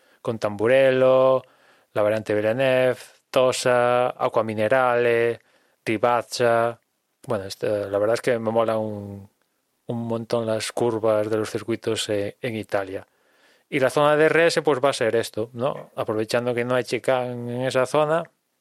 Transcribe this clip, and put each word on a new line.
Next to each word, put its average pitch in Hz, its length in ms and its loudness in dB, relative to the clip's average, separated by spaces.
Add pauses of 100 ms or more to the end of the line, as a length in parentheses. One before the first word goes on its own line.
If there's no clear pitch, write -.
(220)
con 113 160 -4
Tamburello, 131 1080 4 (500)
la 113 80 0
variante 107 340 0
Villeneuve, 127 640 2 (300)
Tosa, 123 800 2
Acqua 123 340 -2
Minerale, 117 960 0 (460)
Ribaccia. 117 920 0 (480)
Bueno, 101 200 -4
este, 101 440 -4
la 101 80 -2
verdad 107 180 2
es - 60 -4
que 123 160 0
me 113 140 -4
mola 113 260 0
un, 101 520 -8 (580)
un 117 200 -6
montón 117 380 -4
las 110 280 -4
curvas 110 560 0
de 110 80 0
los 107 120 -4
circuitos, 110 600 -6
eh, 101 320 -4
en 113 160 -6
Italia. 98 500 -6 (640)
Y 147 100 -2
la 127 100 2
zona 147 280 2
de 156 80 4
R 156 220 4
S, 160 160 0
pues, 143 200 2
va 139 60 2
a 131 40 0
ser 117 220 0
esto, 113 380 -4
¿no? - 420 -6
Aprovechando 120 580 -2
que 120 120 -2
no 127 100 0
hay 123 80 0
chicane 123 720 -4
en 123 60 -4
esa 127 240 0
zona, 151 440 0 (320)